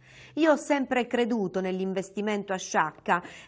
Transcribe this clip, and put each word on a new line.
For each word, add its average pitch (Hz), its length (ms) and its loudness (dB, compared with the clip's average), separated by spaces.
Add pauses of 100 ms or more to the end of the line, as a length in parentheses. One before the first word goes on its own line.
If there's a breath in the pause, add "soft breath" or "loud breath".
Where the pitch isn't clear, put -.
(340 loud breath)
Io 311 180 4
ho 277 40 4
sempre 262 520 0
creduto 220 520 0
nell'investimento 190 920 -2
a 190 60 -2
Sciacca 175 640 0 (280 loud breath)